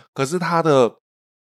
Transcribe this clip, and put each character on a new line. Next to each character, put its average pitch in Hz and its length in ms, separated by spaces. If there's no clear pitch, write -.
可 135 120
是 170 140
他 165 240
的 135 320